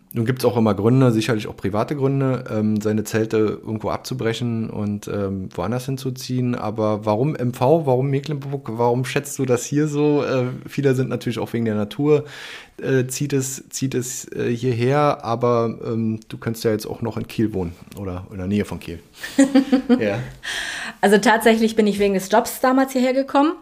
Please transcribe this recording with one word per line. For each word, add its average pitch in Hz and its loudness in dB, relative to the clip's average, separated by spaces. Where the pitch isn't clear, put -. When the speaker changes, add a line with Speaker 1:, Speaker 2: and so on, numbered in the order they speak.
Speaker 1:
nun 117 0
gibt's 127 0
auch 117 4
immer 110 4
Gründe, 123 6
sicherlich 110 0
auch - -12
private 104 -2
Gründe, 135 0
ähm, 107 2
seine 107 0
Zelte 110 0
irgendwo 107 -2
abzubrechen 113 -4
und, 104 -4
ähm, 98 -4
woanders 113 -4
hinzuziehen. 127 -2
Aber 107 -2
warum 117 2
M 123 -2
V, 151 4
warum 131 2
Mecklenburg, 139 -4
warum 120 2
schätzt - -4
du 135 0
das 123 0
hier 147 0
so? 147 2
Äh, 123 0
viele 139 2
sind 127 0
natürlich 120 -4
auch 107 -4
wegen 117 0
der 107 0
Natur, 143 2
äh, 131 0
zieht 139 -4
es, 131 -4
zieht 131 -4
es, - -6
äh, 120 -2
hierher, 127 2
aber, 117 0
ähm, 113 -2
du - -14
könntest 113 -6
ja 117 2
jetzt 107 -2
auch - -8
noch 113 -4
in 117 -8
Kiel 107 0
wohnen 90 -4
oder 92 -8
in 101 -12
der 92 -6
Nähe 101 2
von 85 -10
Kiel. 82 -12
Speaker 2:
<laughs> 254 2
Speaker 1:
Ja. 110 0
Speaker 2:
Also 202 6
tatsächlich 220 4
bin 214 4
ich 202 0
wegen 202 2
des 190 -2
Jobs - 2
damals 269 4
hierher 254 2
gekommen. 277 2